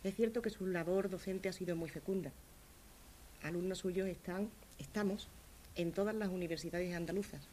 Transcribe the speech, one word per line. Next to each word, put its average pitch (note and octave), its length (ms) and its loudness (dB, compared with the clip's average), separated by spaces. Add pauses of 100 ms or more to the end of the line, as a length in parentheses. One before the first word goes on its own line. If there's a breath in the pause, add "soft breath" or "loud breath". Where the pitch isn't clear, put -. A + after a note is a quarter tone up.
Es F#3+ 100 2
cierto A3+ 280 4
que G#3 80 2
su F#3+ 160 -2
labor F3+ 440 4
docente F#3+ 380 -2
ha F3+ 40 0
sido F3 240 0
muy E3 120 0
fecunda. D#3+ 440 0 (1080)
Alumnos F3 360 0
suyos F#3+ 300 2
están, F#3 400 0 (300)
estamos G#3 500 2 (460)
en E3+ 180 2
todas G#3 220 4
las G#3+ 140 2
universidades F3 680 0
andaluzas. E3+ 580 0